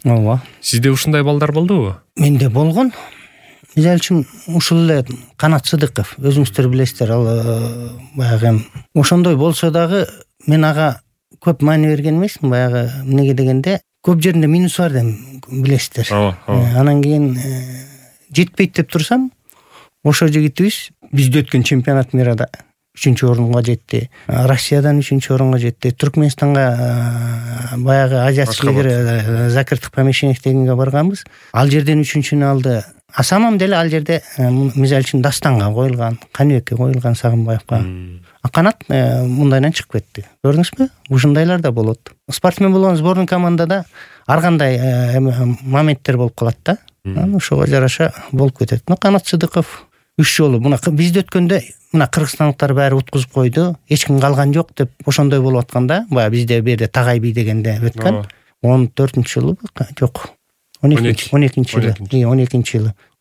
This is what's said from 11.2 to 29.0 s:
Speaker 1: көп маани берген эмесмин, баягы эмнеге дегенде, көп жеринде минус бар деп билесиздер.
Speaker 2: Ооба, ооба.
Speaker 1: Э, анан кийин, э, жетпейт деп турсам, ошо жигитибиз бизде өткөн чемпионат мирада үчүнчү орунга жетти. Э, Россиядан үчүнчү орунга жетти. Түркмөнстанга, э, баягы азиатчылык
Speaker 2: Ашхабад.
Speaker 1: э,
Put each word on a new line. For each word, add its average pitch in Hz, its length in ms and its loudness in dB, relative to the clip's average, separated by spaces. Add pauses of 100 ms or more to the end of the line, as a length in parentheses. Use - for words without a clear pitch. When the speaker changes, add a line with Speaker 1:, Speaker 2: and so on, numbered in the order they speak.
Speaker 1:
көп 147 180 0
маани 156 280 2
берген 151 320 -2
эмесмин, 151 300 -4
баягы 123 340 -2 (160)
эмнеге 135 320 0
дегенде, 131 480 -2 (240)
көп 175 180 2
жеринде 165 240 2
минус 175 300 0
бар 175 160 0
деп 123 580 -4
билесиздер. 131 580 -2
Speaker 2:
Ооба, 104 280 0 (100)
ооба. 123 220 2
Speaker 1:
Э, 120 100 0
анан 143 240 4
кийин, 147 340 0
э, 131 280 -8 (640)
жетпейт 180 480 0
деп - 120 -2
турсам, 254 400 -2 (760)
ошо 151 220 4
жигитибиз 151 640 -2 (200)
бизде 139 320 2
өткөн 127 240 0
чемпионат 135 460 0
мирада 123 340 0 (480)
үчүнчү 127 320 0
орунга 120 340 2
жетти. 117 480 -4 (180)
Э, 123 200 0
Россиядан 143 560 2
үчүнчү 135 320 -2
орунга 127 240 2
жетти. 120 320 -2
Түркмөнстанга, 120 1800 -2
э, 123 40 -6
баягы 135 460 2
азиатчылык 139 540 0
Speaker 2:
Ашхабад. 139 80 2
Speaker 1:
э, 117 640 0